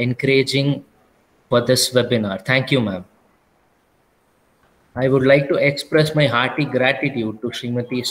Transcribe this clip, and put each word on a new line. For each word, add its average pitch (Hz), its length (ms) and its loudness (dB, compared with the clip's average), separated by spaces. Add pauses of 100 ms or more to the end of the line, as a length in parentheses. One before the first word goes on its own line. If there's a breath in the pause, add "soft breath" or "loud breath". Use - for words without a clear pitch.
encouraging 135 680 0 (800)
for 120 100 4 (100)
this 127 140 2 (140)
webinar. 110 400 0 (140)
Thank 131 220 0
you, 131 140 4
ma'am. 92 160 -8 (2000)
I 135 80 2
would 131 220 2
like 147 160 4
to - 80 0 (120)
express 156 520 0
my 143 140 4
hearty 131 300 0 (120)
gratitude 123 640 -2
to 120 80 -4 (100)
Srimati 123 520 -4